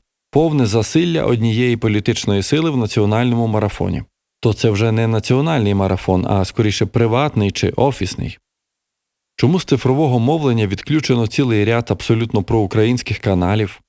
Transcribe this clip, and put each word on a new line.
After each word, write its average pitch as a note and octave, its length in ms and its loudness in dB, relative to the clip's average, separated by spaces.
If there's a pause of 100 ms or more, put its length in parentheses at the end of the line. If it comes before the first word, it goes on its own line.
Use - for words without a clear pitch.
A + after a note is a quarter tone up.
(320)
повне D3+ 340 2
засилля D#3 580 0
однієї A#2 540 0
політичної G#2 640 0
сили D#3+ 260 0
в C#3+ 80 -2
національному A2+ 680 0
марафоні. G#2 560 -2 (360)
То A2+ 140 0
це A2+ 160 0
вже A2 220 2
не A2+ 160 0
національний B2 680 0
марафон, F#2+ 520 0
а G2 200 0
скоріше G#2 400 -2
приватний A#2 680 0
чи - 180 -2
офісний. - 680 -4 (960)
Чому E3 240 2
з - 60 -8
цифрового C3 540 2
мовлення B2 480 0
відключено A#2+ 600 -2
цілий A2+ 380 0
ряд A#2 240 0
абсолютно A2+ 540 0
проукраїнських A2 760 0
каналів? F#2+ 720 -2